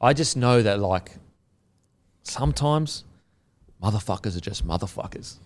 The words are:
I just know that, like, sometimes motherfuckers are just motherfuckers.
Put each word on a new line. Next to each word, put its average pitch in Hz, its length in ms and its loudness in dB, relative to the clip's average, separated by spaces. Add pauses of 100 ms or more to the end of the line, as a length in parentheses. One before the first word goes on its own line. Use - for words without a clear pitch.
I 131 140 6
just 143 240 -2
know 123 240 6
that, 101 180 2
like, 95 360 -2 (1080)
sometimes 147 800 -2 (800)
motherfuckers 98 540 -2
are 87 40 -6
just - 260 -6
motherfuckers. - 680 -6 (120)